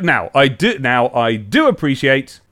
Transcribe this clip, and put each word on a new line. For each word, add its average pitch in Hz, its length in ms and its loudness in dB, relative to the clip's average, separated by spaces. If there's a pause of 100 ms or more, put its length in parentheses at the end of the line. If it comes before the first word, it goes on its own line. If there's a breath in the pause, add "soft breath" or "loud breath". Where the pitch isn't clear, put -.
now, 135 320 -2
I 139 140 4
do, 185 320 -2
now 123 300 0
I 117 260 0
do 110 320 0
appreciate 139 720 -2 (120)